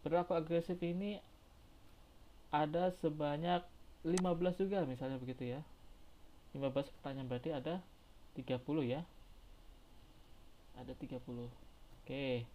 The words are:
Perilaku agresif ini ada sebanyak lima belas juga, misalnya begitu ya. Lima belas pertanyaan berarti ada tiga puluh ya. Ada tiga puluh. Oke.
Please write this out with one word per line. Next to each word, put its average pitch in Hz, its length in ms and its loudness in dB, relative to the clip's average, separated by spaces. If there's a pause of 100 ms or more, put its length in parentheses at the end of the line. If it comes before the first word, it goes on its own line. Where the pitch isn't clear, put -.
Perilaku 170 320 4
agresif 165 480 4
ini 190 400 0 (1300)
ada 156 480 4
sebanyak 156 640 2 (400)
lima 180 320 4
belas 175 240 4
juga, 190 240 4
misalnya 131 400 0
begitu 127 240 -2
ya. 131 160 -2 (920)
Lima 135 160 2
belas 139 160 2
pertanyaan 135 400 -4
berarti 123 240 0
ada 156 320 0 (480)
tiga 127 240 0
puluh 143 240 2
ya. 135 240 2 (1800)
Ada 127 160 -8
tiga 127 240 -4
puluh. 120 320 -4 (480)
Oke. 131 540 0